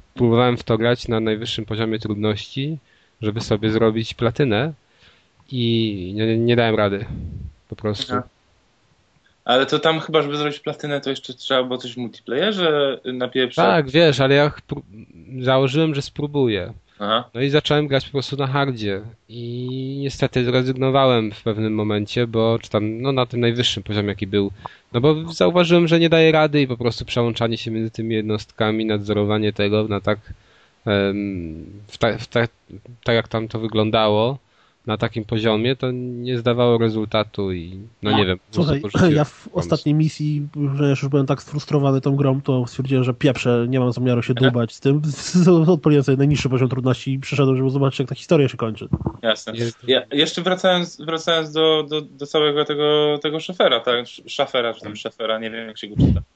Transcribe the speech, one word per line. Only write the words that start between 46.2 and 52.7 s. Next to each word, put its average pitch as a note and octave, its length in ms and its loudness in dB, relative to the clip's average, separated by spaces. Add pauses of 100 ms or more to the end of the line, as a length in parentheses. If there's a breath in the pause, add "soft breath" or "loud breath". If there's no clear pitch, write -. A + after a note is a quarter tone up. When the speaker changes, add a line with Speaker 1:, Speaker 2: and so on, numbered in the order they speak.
Speaker 3:
poziom B2+ 200 2
trudności B2+ 440 -2
i C3+ 60 -4
przyszedłem, C3+ 380 0
żeby C3 120 2
zobaczyć, C#3 300 0
jak C3 100 -2
ta C#3 60 -6
historia D3 340 2
się - 80 -8
kończy. A2 300 -6 (340)
Speaker 2:
Jasne. A2 320 -2
Speaker 1:
Nie, A2+ 120 -8
to A2+ 60 -4 (160)
Speaker 2:
Ja, B2+ 140 4 (100)
jeszcze D#3+ 300 0
wracając, F3+ 600 0
wracając D#3+ 520 -2
do, D#3 360 4
do, D3+ 120 -4
do D3+ 260 -14
całego D3+ 380 2
tego, D3 560 2